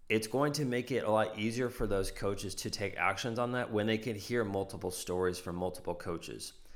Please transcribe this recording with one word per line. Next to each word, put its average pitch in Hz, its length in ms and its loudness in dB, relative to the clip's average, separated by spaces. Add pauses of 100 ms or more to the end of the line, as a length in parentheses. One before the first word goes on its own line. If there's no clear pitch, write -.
(100)
it's 110 160 4
going 143 260 2
to 147 140 0
make 123 260 0
it 120 120 2
a 107 60 2
lot 107 280 4
easier 117 320 0
for - 160 -2
those 98 240 2
coaches 98 460 -2
to - 120 -4
take 101 300 -2
actions 98 400 2
on 123 140 0
that 123 200 -2
when 104 140 4
they 110 100 4
can 110 200 -2
hear 117 280 0
multiple 98 460 -2
stories 90 480 0
from 90 180 -6
multiple 90 380 -2
coaches 82 580 -6 (220)